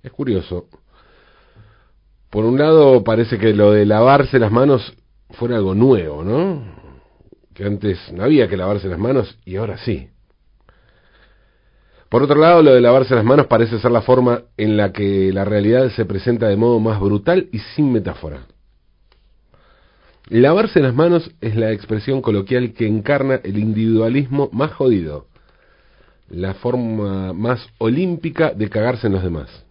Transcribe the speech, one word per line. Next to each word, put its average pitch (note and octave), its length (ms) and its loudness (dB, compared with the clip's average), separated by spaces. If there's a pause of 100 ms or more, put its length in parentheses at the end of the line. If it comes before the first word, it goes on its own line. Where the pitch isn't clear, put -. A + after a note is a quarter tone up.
Es - 120 -20
curioso. F#2+ 560 -6 (1600)
Por G#2+ 160 -2
un B2 120 0
lado, D3 460 6
parece A2+ 340 0
que G#2+ 160 2
lo G#2 200 6
de G#2 120 4
lavarse B2 540 2
las G#2+ 140 0
manos C3 400 0 (380)
fuera A#2+ 260 -6
algo F#2+ 180 -2
nuevo, F2+ 480 2
¿no? D3 400 -4 (880)
Que G2 120 -12
antes G2+ 340 -4 (140)
no F#2 100 -8
había C3 240 4
que F#2+ 80 -4
lavarse F#2+ 320 -4
las F2 100 -6
manos A#2 460 -2
y F#2 140 -12
ahora G#2 220 -8
sí. C#2+ 280 -8 (2000)
Por B2+ 140 2
otro C#3+ 180 2
lado, E3+ 200 6
lo C#3+ 120 8
de B2 80 6
lavarse B2 340 4
las A2 80 2
manos C3+ 240 4
parece A2+ 320 0
ser A#2 100 -2
la A#2 120 2
forma B2 400 2 (160)
en G#2+ 180 0
la G2+ 160 0
que G2 400 -2
la G2 140 -4
realidad G#2+ 460 0
se A2+ 120 -4
presenta G#2+ 460 -2
de G2+ 80 0
modo A#2 240 2
más A2 180 -2
brutal G#2 540 0
y G#2 60 -8
sin C#3+ 340 -4
metáfora. D#2+ 540 -8 (1800)
Lavarse D#3 540 2
las B2+ 120 0
manos E3 460 0
es A2 160 -6
la A2 160 -2
expresión A2 500 -6
coloquial A2 520 -2
que A#2 120 -4
encarna C3 600 -2
el G2 120 -6
individualismo A2+ 920 -2
más A#2+ 220 -4
jodido, F2+ 540 -2 (1000)
la F#2 260 -8
forma G#2+ 760 -6
más A2 340 -6 (120)
olímpica D#3 720 -2
de G#2 180 -6
cagarse A2+ 380 -4
en G2 60 0
los F#2 100 -4
demás. E2 480 -10